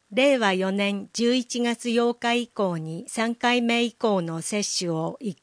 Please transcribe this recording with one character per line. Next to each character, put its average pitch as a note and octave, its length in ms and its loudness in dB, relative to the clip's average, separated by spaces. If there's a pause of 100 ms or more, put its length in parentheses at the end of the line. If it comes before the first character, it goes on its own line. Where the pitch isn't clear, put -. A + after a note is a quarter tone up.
(100)
令 C4 280 4
和 G3+ 160 2
四 F#3+ 180 0
年 G3+ 400 -2
十 A#3+ 220 2
一 A#3+ 260 -2
月 A#3+ 300 -2
八 A#3 240 2
日 A#3 200 0
以 A#3+ 140 -2
降 F3+ 300 -2
に D#3+ 280 -8
三 A#3 280 -2
回 A#3+ 260 2
目 A#3 240 2
以 A3+ 80 -2
降 G3+ 300 2
の E3 180 -4
接 - 380 -4
種 F3+ 100 -2
を E3 320 -2
一 G#3+ 220 -6